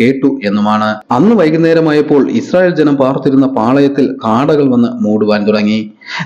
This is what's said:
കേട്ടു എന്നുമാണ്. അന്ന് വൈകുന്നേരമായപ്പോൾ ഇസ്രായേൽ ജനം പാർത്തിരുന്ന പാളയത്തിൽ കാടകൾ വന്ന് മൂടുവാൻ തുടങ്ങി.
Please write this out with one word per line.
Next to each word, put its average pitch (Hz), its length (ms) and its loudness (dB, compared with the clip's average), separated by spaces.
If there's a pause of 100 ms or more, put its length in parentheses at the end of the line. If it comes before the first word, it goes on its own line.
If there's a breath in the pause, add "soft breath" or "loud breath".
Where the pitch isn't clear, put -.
കേട്ടു 135 440 0
എന്നുമാണ്. 107 680 -2
അന്ന് 175 220 2
വൈകുന്നേരമായപ്പോൾ 160 960 2
ഇസ്രായേൽ 180 440 0
ജനം 147 220 0
പാർത്തിരുന്ന 135 500 0
പാളയത്തിൽ 135 640 0
കാടകൾ 139 600 0
വന്ന് 120 200 2
മൂടുവാൻ 104 540 -2
തുടങ്ങി. 107 440 -2 (360 loud breath)